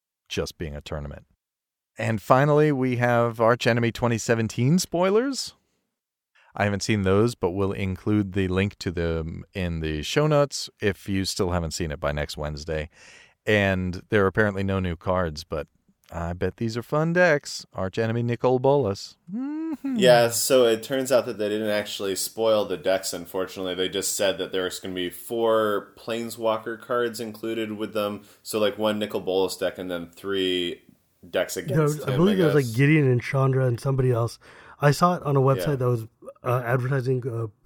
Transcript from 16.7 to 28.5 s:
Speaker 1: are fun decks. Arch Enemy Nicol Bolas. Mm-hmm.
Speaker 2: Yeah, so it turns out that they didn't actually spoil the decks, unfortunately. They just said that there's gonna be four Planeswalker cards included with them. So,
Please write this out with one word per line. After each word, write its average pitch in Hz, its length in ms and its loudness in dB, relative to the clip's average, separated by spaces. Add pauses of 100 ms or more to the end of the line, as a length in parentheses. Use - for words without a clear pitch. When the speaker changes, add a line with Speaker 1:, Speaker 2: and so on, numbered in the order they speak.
Speaker 1:
are 123 60 -6
fun 156 280 -2
decks. 170 640 0
Arch 95 240 -4
Enemy 113 260 0
Nicol 123 360 2
Bolas. 131 580 0 (160)
Mm-hmm. 277 640 -6
Speaker 2:
Yeah, 120 320 8
so 127 360 4
it 113 160 2
turns 131 300 -4
out 123 140 4
that 117 120 -8
they 104 120 -2
didn't 107 220 -2
actually 104 440 -4
spoil 110 480 0
the 90 140 -4
decks, 95 340 0
unfortunately. 92 640 -6
They 92 140 -2
just 92 260 -2
said 95 220 0
that 90 160 -6
there's 92 260 -2
gonna 95 160 -10
be 90 140 -4
four 110 880 0
Planeswalker 113 840 -4
cards 120 400 -2
included 113 540 -6
with 104 200 -6
them. 104 280 -4 (220)
So, - 160 -4